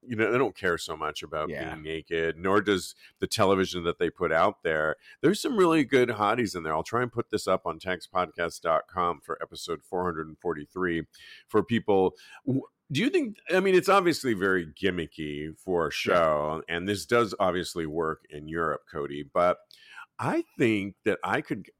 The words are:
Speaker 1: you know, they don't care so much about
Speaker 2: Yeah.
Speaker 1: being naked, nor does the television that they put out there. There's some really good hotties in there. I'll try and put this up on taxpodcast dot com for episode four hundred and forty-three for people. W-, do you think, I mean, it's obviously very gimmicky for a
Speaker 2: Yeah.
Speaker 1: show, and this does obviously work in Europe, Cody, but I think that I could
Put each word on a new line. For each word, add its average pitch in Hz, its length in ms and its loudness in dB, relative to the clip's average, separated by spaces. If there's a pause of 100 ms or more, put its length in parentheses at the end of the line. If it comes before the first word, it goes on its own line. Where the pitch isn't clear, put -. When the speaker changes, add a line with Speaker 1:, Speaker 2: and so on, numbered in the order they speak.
Speaker 1:
you 123 140 -8
know, 107 160 2
they 120 60 4
don't 123 180 2
care 87 220 0
so 80 200 -8
much 78 240 -6
about 78 280 -4
Speaker 2:
Yeah. 73 260 -8
Speaker 1:
being 78 80 -14
naked, 80 540 -4
nor 95 240 4
does 95 340 0 (240)
the 95 80 -2
television 95 560 2
that 85 160 -2
they 87 100 2
put 82 220 -2
out 90 320 2
there. 78 320 0 (260)
There's 185 200 2
some 277 160 -4
really 165 260 4
good 123 260 2
hotties 104 460 0
in 85 80 -6
there. 78 100 -2
I'll 80 100 0
try 120 200 -2
and 127 80 -6
put - 180 -6
this - 180 -4
up 92 180 0
on 82 140 -6
taxpodcast 87 840 -6
dot 80 300 0
com 87 300 -2
for - 200 -10
episode 82 420 -10
four 90 220 -4
hundred 80 220 -6
and 78 120 -18
forty-three 82 640 -4 (440)
for 104 160 2
people. 98 520 2 (300)
W-, 135 180 -2 (280)
do 139 100 0
you 254 80 2
think, 302 280 0 (160)
I 185 60 4
mean, 190 160 4
it's 180 140 4
obviously 175 440 2
very 92 320 2
gimmicky 78 920 -4
for 85 280 0
a - 20 -2
Speaker 2:
Yeah. 73 40 -4
Speaker 1:
show, 78 760 2
and 87 200 -2
this 101 180 -2
does 117 340 2
obviously 87 460 0
work 78 440 -4
in 73 180 -12
Europe, 80 340 -2 (100)
Cody, 73 320 -6
but 87 360 2 (600)
I 262 240 -2 (160)
think 104 360 0 (100)
that 101 180 0
I 107 180 0
could 110 260 -8 (120)